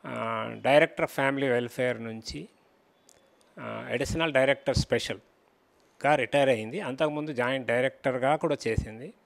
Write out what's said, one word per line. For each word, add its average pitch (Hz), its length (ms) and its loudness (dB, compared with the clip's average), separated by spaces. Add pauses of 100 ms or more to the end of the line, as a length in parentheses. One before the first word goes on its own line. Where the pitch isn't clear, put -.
ఆ, 113 380 -4 (120)
Director 147 480 4
of - 40 -4
Family 135 500 2
Welfare 123 440 -2
నుంచి, 113 460 -10 (1120)
ఆ, 117 300 -10
అడిషనల్ 147 420 -2
డైరెక్టర్ 135 440 2
స్పెషల్గా - 1400 -2
రిటైర్ 135 340 2
అయింది. 113 320 -2
అంతకుముందు 151 520 -4
జాయింట్ 127 340 -2
డైరెక్టర్గా 131 680 0
కూడా 151 200 0 (120)
చేసింది. 113 460 -4 (120)